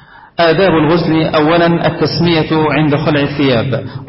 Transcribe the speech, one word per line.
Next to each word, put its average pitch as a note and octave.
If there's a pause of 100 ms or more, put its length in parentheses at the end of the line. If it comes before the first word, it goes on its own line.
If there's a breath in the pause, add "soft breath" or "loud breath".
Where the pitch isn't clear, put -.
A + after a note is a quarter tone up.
(400 loud breath)
آداب E3+
الغسل: D#3+
أولا E3
التسمية D#3
عند D3
خلع C#3+
الثياب. B2+ (240 loud breath)